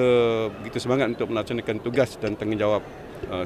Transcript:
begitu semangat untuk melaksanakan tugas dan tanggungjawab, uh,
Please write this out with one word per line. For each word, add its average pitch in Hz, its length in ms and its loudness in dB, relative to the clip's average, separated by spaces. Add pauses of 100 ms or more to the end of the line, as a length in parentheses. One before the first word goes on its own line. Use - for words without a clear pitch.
(640)
begitu 113 240 -6
semangat 123 240 2
untuk 117 240 -2
melaksanakan 110 480 -2
tugas 123 400 2
dan - 160 -2
tanggungjawab, 104 480 0 (480)
uh, 90 120 -2